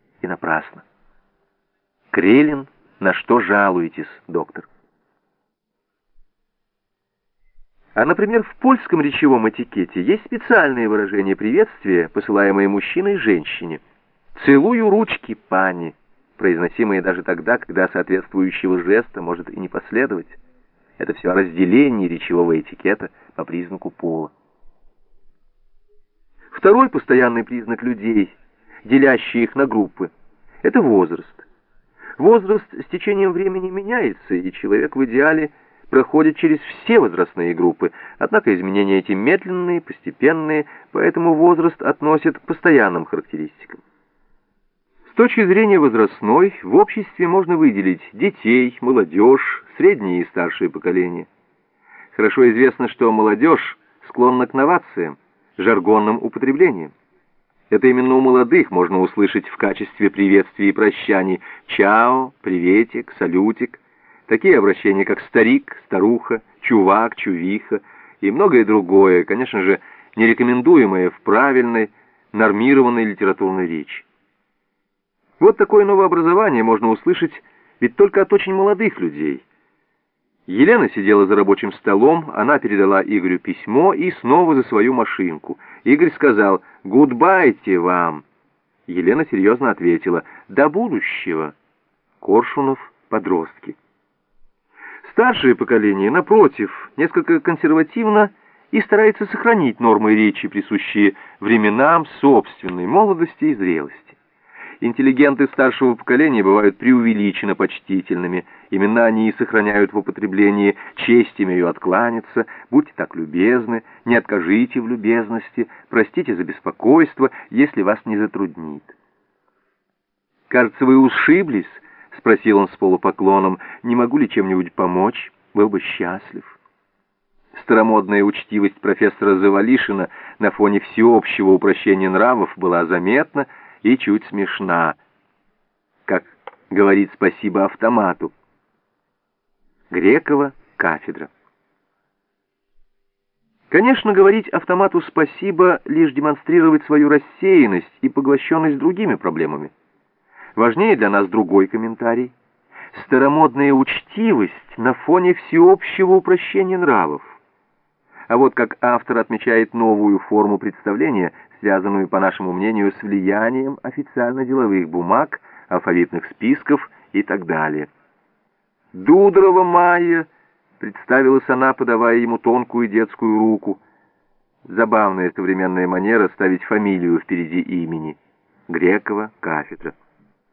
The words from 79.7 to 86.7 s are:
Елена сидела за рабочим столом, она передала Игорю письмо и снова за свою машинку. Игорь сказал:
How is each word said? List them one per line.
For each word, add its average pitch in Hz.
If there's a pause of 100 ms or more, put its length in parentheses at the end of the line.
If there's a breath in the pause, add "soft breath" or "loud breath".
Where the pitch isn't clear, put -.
Елена 147
сидела 101
за 98
рабочим 98
столом, 143
она 123
передала 98
Игорю 92
письмо 127
и 175 (100)
снова 156
за 131
свою 120
машинку. 92 (260 loud breath)
Игорь 151
сказал: 104 (220 soft breath)